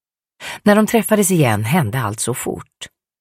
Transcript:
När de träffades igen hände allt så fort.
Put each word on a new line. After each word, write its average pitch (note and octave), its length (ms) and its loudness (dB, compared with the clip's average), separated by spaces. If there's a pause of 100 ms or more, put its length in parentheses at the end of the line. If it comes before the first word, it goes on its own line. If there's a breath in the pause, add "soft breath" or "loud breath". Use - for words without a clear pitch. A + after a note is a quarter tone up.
(640 loud breath)
När G#3 120 4
de G#3+ 120 4
träffades G#3 440 0
igen A#2 320 2
hände C3 380 0
allt G#2+ 180 -6
så A#2+ 140 -4
fort. - 540 -10 (340)